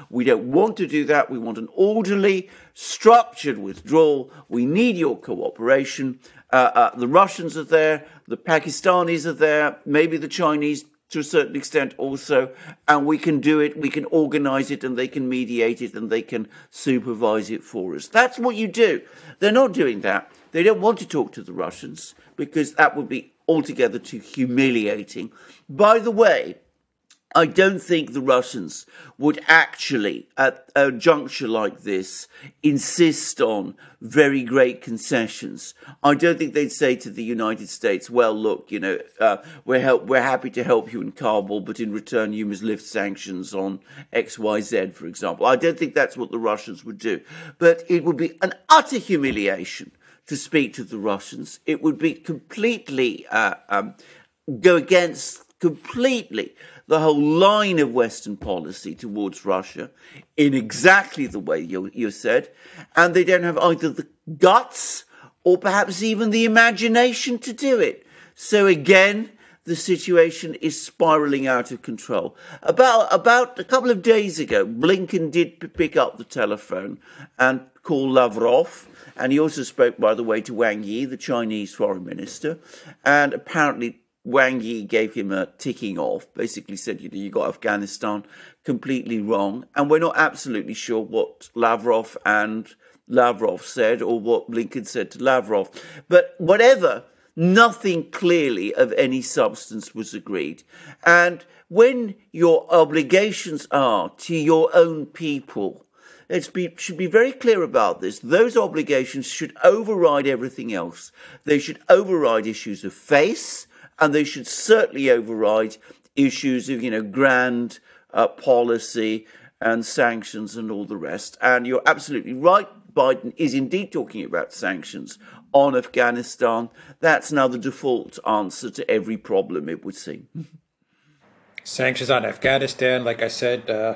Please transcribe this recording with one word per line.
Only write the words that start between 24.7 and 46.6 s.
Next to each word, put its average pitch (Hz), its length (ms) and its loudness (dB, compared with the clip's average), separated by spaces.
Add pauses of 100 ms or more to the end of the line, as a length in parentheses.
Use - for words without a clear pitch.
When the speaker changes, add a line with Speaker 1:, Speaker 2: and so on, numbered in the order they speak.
Speaker 1:
By 208 320 4
the 226 120 -4
way, 190 440 2 (800)
I 165 100 6
don't 190 340 2
think 160 340 -4
the 135 80 -6
Russians 127 640 -2 (320)
would 147 280 0
actually, 120 880 0
at 131 400 0
a 139 160 4
juncture 139 560 0
like 107 340 -4
this, 95 460 -8 (360)
insist 151 760 0
on 107 360 -2 (260)
very 139 420 2
great 127 380 2
concessions. - 920 -6 (260)
I 143 140 4
don't 165 240 2
think 151 160 -4
they'd 147 160 -2
say 127 240 0
to - 160 -10
the 113 120 -10
United 110 460 -4
States, 101 400 -4
"Well, 117 240 2
look, 107 380 -4
you 104 80 -6
know, - 180 -4 (220)
uh, 107 180 2 (260)
we're 127 160 0
help-, 127 280 2
we're 127 160 2
happy 131 260 -2
to 120 140 -6
help 117 280 0
you 117 100 -8
in 107 100 -10
Kabul, 104 500 -2
but 104 180 -10
in 110 120 -6
return 107 420 -4
you 107 140 -6
must 101 160 -8
lift 107 200 -6
sanctions 98 720 -8
on 95 260 -6 (320)
X, - 280 -4
Y, 107 220 0
Z," 95 320 -4
for - 120 -18
example. 85 400 -6
I - 100 4
don't 165 220 0
think 160 160 -6
that's - 240 0
what 123 140 -8
the 117 80 -6
Russians 107 440 -4